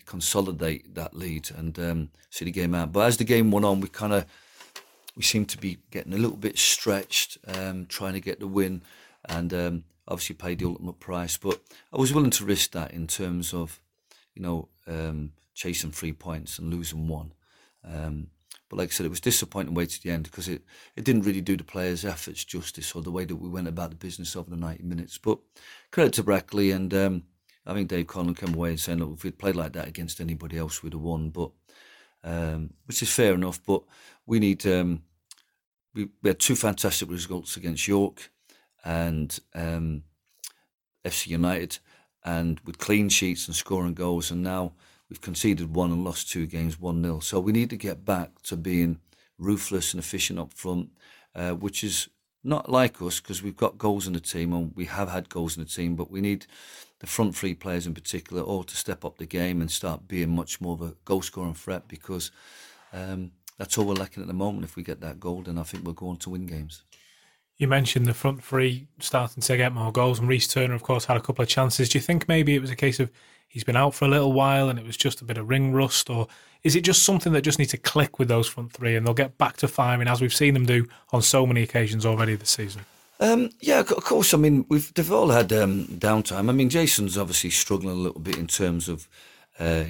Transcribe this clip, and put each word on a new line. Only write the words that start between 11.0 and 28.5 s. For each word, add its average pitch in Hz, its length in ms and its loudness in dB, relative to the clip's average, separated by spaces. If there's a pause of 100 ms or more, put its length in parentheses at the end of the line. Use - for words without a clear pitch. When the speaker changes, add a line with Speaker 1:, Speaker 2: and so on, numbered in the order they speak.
Speaker 1:
price. 87 360 -6
But - 240 -2 (320)
I - 40 -6
was 131 180 2
willing 143 160 4
to 104 140 0
risk 98 260 0
that 82 220 -8
in 82 160 -8
terms 87 440 -4
of, 85 280 -8 (560)
you 92 60 -14
know, 85 260 -4 (180)
um, 78 460 -6 (220)
chasing 85 360 -6
three 80 220 -8
points 78 480 -10
and 82 120 -6
losing 80 360 -4
one. 80 240 -6 (520)
Um, 78 440 -8 (400)
but 98 80 -12
like 92 140 -4
I - 20 -6
said, 87 140 -2
it 78 40 -2
was - 100 -8
disappointing - 520 -2
way 85 140 0
to - 160 -12
the 90 80 -6
end 80 200 -4
'cause 87 160 -12
it, 87 160 -6 (320)
it 110 80 -10
didn't 117 200 4
really 98 180 0
do 95 160 0
the 80 80 -8
players' 90 400 -4
efforts - 400 -8
justice - 500 -10
or 85 60 -8
the 82 100 -8
way 90 140 -4
that 85 120 -6
we 90 120 -10
went 90 180 -6
about 85 220 -6
the 82 80 -14
business 87 400 -12
over 87 140 -10
the 85 80 -8
ninety 82 240 -6
minutes. 87 340 -8
But - 220 0 (520)
credit 156 240 4
to 113 80 0
Brackley, 98 480 2
and, 95 220 0
um, 95 300 2 (420)
I - 80 -8
think 98 160 -2
Dave 87 200 -2
Conlon 87 280 -4
came 90 160 -6